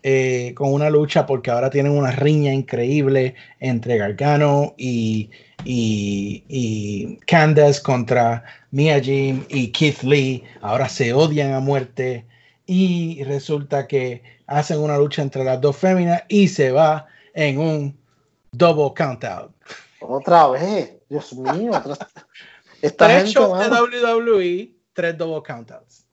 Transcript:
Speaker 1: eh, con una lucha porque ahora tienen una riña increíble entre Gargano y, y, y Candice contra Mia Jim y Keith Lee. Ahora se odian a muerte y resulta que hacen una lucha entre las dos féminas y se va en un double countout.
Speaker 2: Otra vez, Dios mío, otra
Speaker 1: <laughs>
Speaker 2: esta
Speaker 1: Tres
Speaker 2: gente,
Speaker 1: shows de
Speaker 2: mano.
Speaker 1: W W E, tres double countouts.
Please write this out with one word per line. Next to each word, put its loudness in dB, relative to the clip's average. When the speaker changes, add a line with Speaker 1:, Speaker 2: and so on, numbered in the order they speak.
Speaker 1:
eh, 0
con -2
una 2
lucha 2
porque -4
ahora 0
tienen 2
una 0
riña 2
increíble 0
entre -2
Gargano 0
y, -4
y, -4
y -6
Candice 4
contra 0
Mia 2
Jim -2
y -4
Keith -2
Lee. 0
Ahora -2
se -2
odian 2
a -2
muerte -4
y 0
resulta -4
que -4
hacen -2
una -2
lucha 0
entre -4
las 0
dos 0
féminas 2
y 4
se 0
va 2
en -2
un -4
double 2
countout. -6
Speaker 2:
Otra 4
vez, -4
Dios -10
mío, -4
otra -4
Speaker 1:
<laughs> -12
Speaker 2:
esta 4
Speaker 1:
Tres 6
Speaker 2:
gente, -2
Speaker 1:
shows 4
de 0
Speaker 2:
mano. 4
Speaker 1:
W -2
W 0
E, -16
tres -6
double -8
countouts. -18